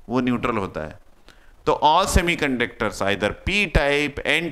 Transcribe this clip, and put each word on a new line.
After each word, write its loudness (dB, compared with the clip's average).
वो 2
न्यूट्रल 0
होता -4
है। -10
तो 2
all 4
semiconductors 0
either 2
p -2
type, 0
n 0